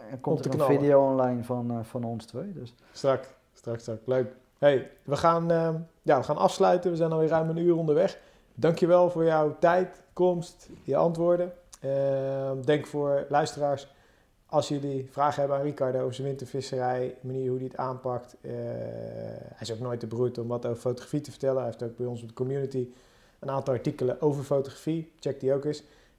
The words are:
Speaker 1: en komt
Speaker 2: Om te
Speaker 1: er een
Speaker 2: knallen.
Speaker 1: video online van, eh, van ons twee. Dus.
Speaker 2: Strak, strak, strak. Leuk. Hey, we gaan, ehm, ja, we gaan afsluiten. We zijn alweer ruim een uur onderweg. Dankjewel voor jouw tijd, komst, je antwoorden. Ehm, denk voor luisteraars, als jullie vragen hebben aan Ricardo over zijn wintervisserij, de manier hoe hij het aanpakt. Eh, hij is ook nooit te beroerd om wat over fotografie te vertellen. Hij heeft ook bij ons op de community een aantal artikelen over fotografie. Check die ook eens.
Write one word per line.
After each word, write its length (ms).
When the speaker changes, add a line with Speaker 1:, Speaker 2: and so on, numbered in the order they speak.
Speaker 1:
en 100
komt 160
Speaker 2:
Om 40
te 60
Speaker 1:
er 60
een 60
Speaker 2:
knallen. 200
Speaker 1:
video 300
online 340
van, 280
eh, 100
van 220
ons 220
twee. 280
Dus. 220
Speaker 2:
Strak, 360
strak, 260
strak. 260
Leuk. 260
Hey, 320
we 140
gaan, 340
ehm, 240
ja, 160
we 60
gaan 140
afsluiten. 540
We 60
zijn 140
alweer 180
ruim 200
een 80
uur 180
onderweg. 440
Dankjewel 540
voor 160
jouw 340
tijd, 420
komst, 560
je 120
antwoorden. 580
Ehm, 800
denk 260
voor 420
luisteraars, 640
als 220
jullie 440
vragen 280
hebben 180
aan 60
Ricardo 380
over 120
zijn 140
wintervisserij, 920
de 60
manier 220
hoe 80
hij 100
het 100
aanpakt. 640
Eh, 100
hij 1080
is 140
ook 60
nooit 200
te 80
beroerd 300
om 100
wat 180
over 160
fotografie 400
te 100
vertellen. 260
Hij 80
heeft 180
ook 140
bij 80
ons 160
op 60
de 60
community 540
een 100
aantal 240
artikelen 480
over 220
fotografie. 760
Check 200
die 140
ook 120
eens. 180